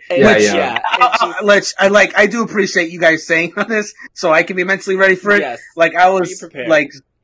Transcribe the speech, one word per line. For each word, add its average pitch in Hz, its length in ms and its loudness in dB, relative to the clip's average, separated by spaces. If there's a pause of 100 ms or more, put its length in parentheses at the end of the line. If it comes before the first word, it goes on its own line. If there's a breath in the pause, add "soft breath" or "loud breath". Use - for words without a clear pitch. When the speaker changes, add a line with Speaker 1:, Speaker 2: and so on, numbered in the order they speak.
Speaker 1:
And - 140 2
Speaker 2:
Yeah, 107 100 6
Speaker 3:
Which, 107 100 4
Speaker 2:
yeah. 101 120 0
Speaker 1:
yeah, 98 220 -2
it - 120 -8
Speaker 3:
I, 247 180 2 (140)
I, 220 100 0
Speaker 1:
just 208 120 -8
Speaker 3:
Lich, 202 360 2
I 190 100 2
like, 196 280 2
I 208 80 2
do 226 180 -2
appreciate 190 480 -2
you 175 80 -14
guys 160 260 2
saying 170 360 -2
<laughs> 208 80 -4
this, 214 240 -4 (200 loud breath)
so 165 200 0
I 160 100 4
can 185 140 -6
be 180 60 -2
mentally 190 340 -4
ready 190 180 4
for 196 160 -2
it. 208 100 4
Speaker 1:
Yes. - 200 -8 (160)
Speaker 3:
Like, 165 180 2
I 180 140 4
was, 185 200 0
Speaker 1:
Be - 180 -16
prepared. 135 200 -10
Speaker 3:
like, 147 240 0 (320)